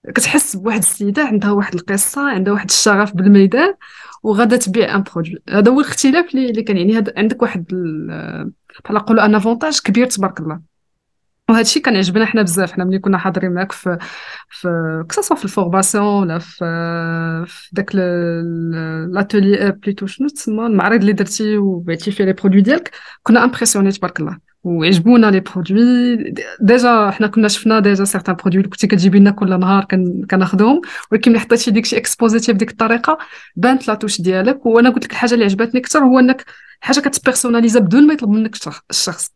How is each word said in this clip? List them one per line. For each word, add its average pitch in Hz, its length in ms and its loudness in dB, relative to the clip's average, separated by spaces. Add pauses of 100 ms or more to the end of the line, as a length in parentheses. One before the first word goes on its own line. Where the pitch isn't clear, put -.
(140)
كتحس - 420 -2
بواحد 214 220 -4
السيدة 202 460 -2
عندها 208 260 -2
واحد 202 240 -2
القصة، 196 480 -4
عندها 202 300 0
واحد 202 180 -4
الشغف 208 440 2
بالميدان، 202 600 4 (480)
وغادا 220 340 2
تبيع 202 380 -2
ان 196 80 0
برودوي. 170 360 -8 (120)
هذا 208 200 4
هو 269 100 2
الاختلاف 294 540 0
اللي، 262 160 -2
اللي 220 120 -4
كان، 208 140 -2
يعني 202 220 2
هاد-، 214 180 -2
عندك 214 260 -2
واحد 180 300 -4
ال-، 160 800 -8 (340)
بحال 214 120 -4
نقولوا 214 280 4
ان 214 100 4
افونتاج 233 460 -2
كبير 233 260 2
تبارك 190 340 -4
الله. 156 200 -10 (880)
وهذا 226 120 4
الشيء 262 220 0
كان 240 140 2
عجبنا 196 300 0
حنا 220 160 0
بزاف، 180 300 -2
حنا 185 120 -4
ملي 190 140 -2
كنا 190 200 0
حاضرين 180 360 -4
معاك 190 180 -6
في، 175 260 -6 (500)
في، 160 600 -6
كسا 403 140 -4
سوا 339 140 -2
في - 80 -10
الفورماسيون 196 800 0
ولا 170 160 -4
في، - 180 -14 (880)
في - 260 -20
داك 202 220 -6
ال-، 196 60 2
ال-، 165 1120 -4
لاتولي، 202 520 2
آه، 196 40 2
بليتو 196 360 -6
شنو 269 220 -6
تسمى، 226 380 -6
المعرض 214 340 2
اللي 208 120 2
درتي 208 460 -2
وبعتي 175 520 -4
فيه 202 140 -2
لي 190 80 0
برودوي 190 280 2
ديالك، 285 300 0 (320)
كنا 226 220 4
امبرسيوني 208 480 0
تبارك - 280 -8
الله. 160 320 -10 (120)
وعجبونا 185 680 4
لي 190 100 2
برودوي. 233 760 0
دي-، - 280 -8 (160)
ديجا 233 500 4
حنا 208 160 -2
كنا 208 220 2
شفنا 220 320 0
ديجا 196 240 2
سيغتان 190 300 -4
برودوي 185 260 0
اللي 196 100 -2
كنتي - 160 -2
كتجيبي 196 320 4
لنا 202 120 8
كل 190 300 -2
نهار 196 240 2
كن-، 185 460 -2
كناخذوهم، 196 500 2 (320)
ولكن 220 180 2
ملي 226 100 4
حطيتي 233 300 0
ديك 226 160 2
شي - 100 -2
اكسبوزيتيف 226 580 0
بديك 202 160 -2
الطريقه، 233 480 0 (380)
بانت 254 320 0
لا 214 60 0
توش 208 260 -6
ديالك. 190 460 0
وانا 233 240 6
قلت 247 140 -4
لك - 60 -16
الحاجه 240 240 0
اللي 233 100 2
عجبتني 226 360 0
اكثر 277 180 -2
هو 262 200 4
انك 254 260 2 (360)
حاجه 285 200 0
كتبيرسوناليزا 240 800 0
بدون 220 260 6
ما 302 80 4
يطلب 240 160 -4
منك 214 240 -2
الشخ-، - 360 -14
الشخص. - 460 -6